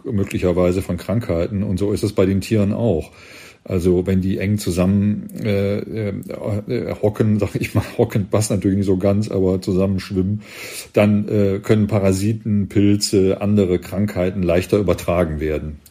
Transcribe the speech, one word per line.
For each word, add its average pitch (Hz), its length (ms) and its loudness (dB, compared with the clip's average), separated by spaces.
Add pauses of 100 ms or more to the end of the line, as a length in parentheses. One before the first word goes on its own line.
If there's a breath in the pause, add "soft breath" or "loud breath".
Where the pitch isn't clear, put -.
möglicherweise 90 760 0
von 87 160 -6
Krankheiten 95 680 -2
und 98 160 -2
so 101 140 0
ist 90 100 -2
es 104 80 0
bei 101 140 2
den 95 160 2
Tieren 104 320 0
auch. 104 380 0 (520 loud breath)
Also 90 420 0
wenn 95 140 2
die 92 180 -2
eng 104 200 0
zusammen, 98 720 0 (120)
äh, 101 380 -2 (300)
äh, 104 920 -6
hocken, 107 380 2
sag 101 160 -2
ich - 180 -4
mal, 110 160 0
<laughs> - 80 -6
hocken 110 320 0
passt 104 220 0
natürlich 98 240 2
nicht 101 100 2
so 95 120 2
ganz, 101 340 0
aber 95 300 2
zusammen 95 400 0
schwimmen, 98 400 -2 (500 loud breath)
dann, 104 380 4
äh, 101 300 2
können 107 280 2
Parasiten, 101 800 0
Pilze, 101 720 2
andere 101 400 2
Krankheiten 95 640 -2
leichter 90 340 2
übertragen 87 600 0
werden. 76 400 -4 (120)